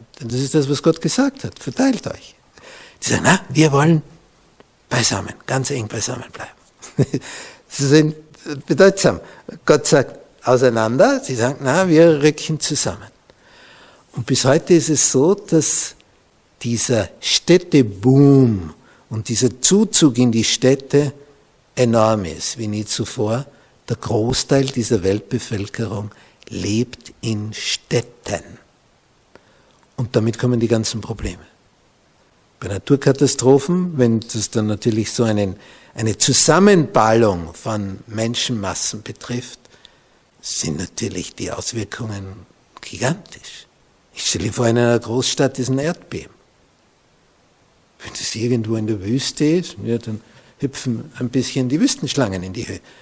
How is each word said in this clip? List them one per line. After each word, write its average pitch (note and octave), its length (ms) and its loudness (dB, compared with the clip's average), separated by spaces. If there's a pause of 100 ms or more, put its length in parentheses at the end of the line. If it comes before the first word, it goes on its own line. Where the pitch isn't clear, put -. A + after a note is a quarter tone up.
(200)
Denn A2+ 100 -10
das B2 100 -4
ist C#3 160 -4
das, C#3 140 2
was C#3+ 120 -2
Gott - 180 2
gesagt C4 440 -2
hat: - 160 -12
"Verteilt B3+ 480 -2
euch." - 280 -14 (680)
Die - 60 -2
sagen: - 160 0
"Na, F#3 140 4 (100)
wir C#3 220 4
wollen D3+ 300 4 (880)
beisammen, A2+ 440 -2 (120)
ganz C3+ 240 -4
eng B2 180 -6
beisammen A#2 440 -8
bleiben." - 880 -6 (160)
<laughs> - 320 -20
Sie C#3+ 180 -4
sind D3+ 280 4 (500)
bedeutsam. E3 540 4 (460)
Gott D3 200 4
sagt: - 320 2 (260)
"Auseinander." B2+ 800 4
Sie C3 120 -6
sagen: B2 260 -2
"Na, D#3 260 2
wir D#3 360 6
rücken D3+ 360 0
zusammen." - 520 -4 (1000)
Und A#2 120 -8
bis C3 200 -2
heute D#3+ 280 4
ist D#3 160 4
es C#3+ 220 2
so, D3+ 240 4
dass - 600 -2 (680)
dieser A2+ 460 0 (100)
Städteboom C3 1500 4 (360)
und G#2+ 200 -8
dieser A#2+ 320 -2
Zuzug F#3 560 4
in B2 140 4
die A2 120 0
Städte C#3 720 0 (640)
enorm A2 500 2
ist, D#2 320 -8
wie A2+ 100 -8
nie G#2 180 -6
zuvor. A2+ 600 -4 (420)
Der A#2 100 -6
Großteil A#2+ 680 0
dieser A2 380 -2
Weltbevölkerung G#2 1080 -4 (380)
lebt G#2 720 -6
in A2 320 -6
Städten. - 1040 -6 (1400)
Und A#2+ 180 -8
damit A2+ 240 0
kommen B2 200 0
die A2+ 80 0
ganzen A2+ 340 -2
Probleme. G#2 440 -10 (1120)
Bei F2+ 100 -10
Naturkatastrophen, C#3 1300 2
wenn A#2 220 2
das G#2+ 300 -6
dann G#2+ 180 -2
natürlich G#2+ 440 -2
so A#2+ 120 -2
einen, G#2 340 -2 (360)
eine A2 240 -4
Zusammenballung A#2 1400 4
von G2+ 540 -8
Menschenmassen A2 960 -6
betrifft, - 560 -12 (840)
sind - 360 -6
natürlich - 580 -8
die - 160 -8
Auswirkungen G2+ 920 -10 (360)
gigantisch. - 840 -8 (460)
Ich - 120 -10
stelle G#2+ 260 -2
vor, A#2+ 160 0
in A#2 100 2
einer A#2+ 220 2
Großstadt C3 600 -2
ist A#2+ 100 -4
ein C3+ 100 0
Erdbeben. - 560 -8 (1600)
Wenn - 120 -18
das - 240 -8
irgendwo A2+ 400 -2
in G#2+ 120 -4
der G#2 160 -4
Wüste C3 420 -2
ist, E3+ 380 -2
ja, A#2 140 -2
dann A2 240 -10 (380)
hüpfen C3 580 -6
ein B2 120 -6
bisschen B2+ 400 -2
die D3+ 100 0
Wüstenschlangen B2 640 -2
in F#2+ 100 -12
die - 140 -10
Höhe. G2 120 -10 (220)